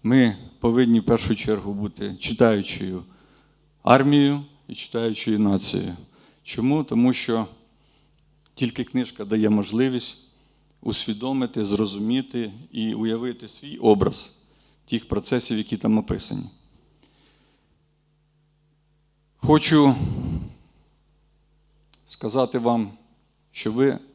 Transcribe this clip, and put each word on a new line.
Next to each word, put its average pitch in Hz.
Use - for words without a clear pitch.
Ми 117
повинні 117
в -
першу 110
чергу 101
бути 101
читаючою 98
армією 143
і 123
читаючою 113
нацією. 95
Чому? 143
Тому 123
що 113
тільки 120
книжка 117
дає 107
можливість 113
усвідомити, 117
зрозуміти 107
і 110
уявити 113
свій -
образ -
тих -
процесів, 110
які 107
там 110
описані. -
Хочу 147
сказати 123
вам, 117
що -
ви 135